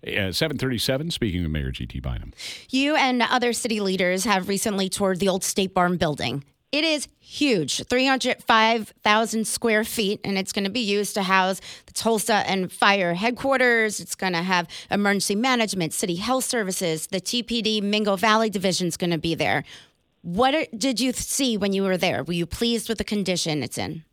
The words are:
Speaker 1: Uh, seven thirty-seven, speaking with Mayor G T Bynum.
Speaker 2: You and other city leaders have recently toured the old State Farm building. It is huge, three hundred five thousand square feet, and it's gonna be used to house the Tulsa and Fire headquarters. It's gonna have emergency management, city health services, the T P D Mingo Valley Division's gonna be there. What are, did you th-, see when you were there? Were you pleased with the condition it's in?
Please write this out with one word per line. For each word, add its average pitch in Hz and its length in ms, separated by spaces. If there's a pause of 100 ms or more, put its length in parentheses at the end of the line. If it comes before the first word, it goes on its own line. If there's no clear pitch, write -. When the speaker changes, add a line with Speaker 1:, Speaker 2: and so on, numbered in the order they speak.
Speaker 1:
Uh, 101 240
seven 147 280
thirty-seven, 135 520
speaking 90 320
with 82 80
Mayor 71 200
G 64 160
T 64 140
Bynum. - 320 (360)
Speaker 2:
You 285 280
and 254 260
other 240 300
city 226 280
leaders 185 440
have 196 240
recently 196 400
toured 185 320
the 196 80
old 185 140
State 190 300
Farm 180 240
building. 143 480 (280)
It 196 120
is 311 240 (100)
huge, 208 680
three 254 200
hundred 254 360
five 220 500 (100)
thousand 220 440
square 220 380
feet, 208 380
and 196 140
it's 190 160
gonna 196 180
be 240 100
used 202 340
to 202 80
house 190 380 (260)
the - 60
Tulsa 220 540
and 185 240
Fire 202 440
headquarters. 233 840
It's - 160
gonna 180 280
have 180 260 (220)
emergency 202 440
management, 214 580
city 180 240
health 247 280
services, 190 600
the 190 140
T 240 220
P 233 200
D 214 180
Mingo 202 360
Valley 220 340
Division's 180 460
gonna 175 220
be 165 160
there. 123 300 (580)
What 226 320
are, 320 120 (100)
did 214 240
you 254 120
th-, - 120
see 247 320
when 202 160
you 196 120
were 185 120
there? 151 260
Were 160 100
you 170 140
pleased 233 420
with 226 100
the 202 60
condition 175 580
it's - 160
in? 156 340